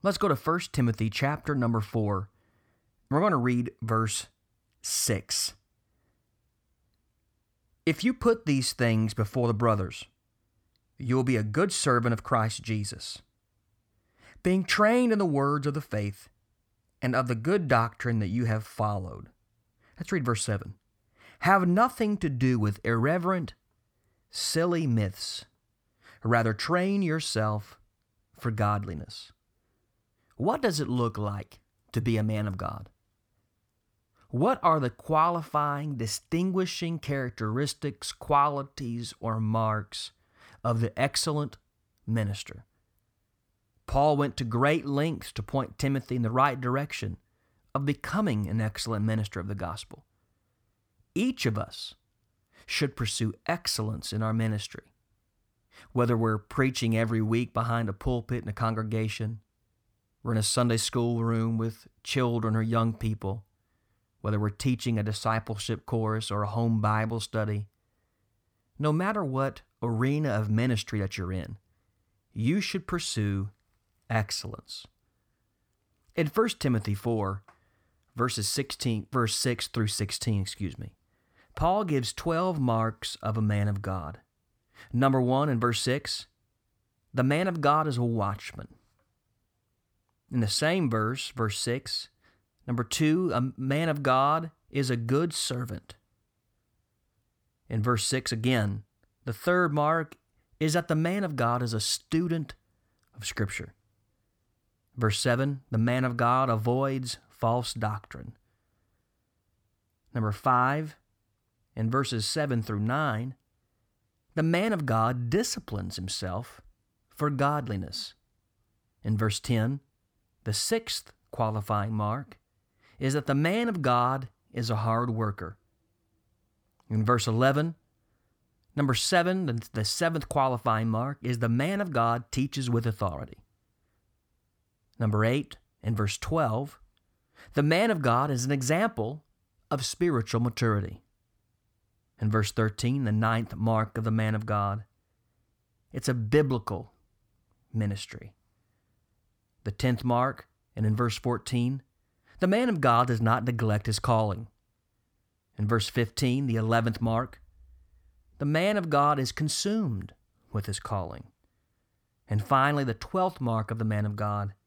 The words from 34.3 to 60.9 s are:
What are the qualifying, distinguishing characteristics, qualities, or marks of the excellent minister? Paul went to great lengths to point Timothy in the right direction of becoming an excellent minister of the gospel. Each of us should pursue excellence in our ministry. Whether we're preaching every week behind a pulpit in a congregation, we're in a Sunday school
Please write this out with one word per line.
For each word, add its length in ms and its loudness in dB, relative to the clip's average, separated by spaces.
What 340 2
are 160 4
the 100 0
qualifying, 1040 0
distinguishing 1040 -2
characteristics, 1120 -4
qualities, 1120 -2
or 180 -2
marks 720 -2
of 160 2
the 180 -2
excellent 600 -2
minister? 560 -2
Paul 300 4
went 220 0
to 60 -2
great 400 2
lengths 480 -2
to 120 -6
point 340 -4
Timothy 380 -2
in 60 0
the 80 2
right 300 2
direction 580 -4
of 140 -2
becoming 640 -2
an 120 0
excellent 440 -2
minister 340 -2
of 80 -6
the 80 -6
gospel. 520 -10
Each 320 0
of 100 0
us 380 -8
should 300 -2
pursue 380 -2
excellence 680 -4
in 120 0
our 80 0
ministry. 600 -4
Whether 240 4
we're 220 2
preaching 580 0
every 260 2
week 300 0
behind 360 0
a 40 -4
pulpit 500 -2
in 60 -8
a 60 -6
congregation, 880 -2
we're 60 -4
in 80 2
a 60 2
Sunday 320 2
school 480 0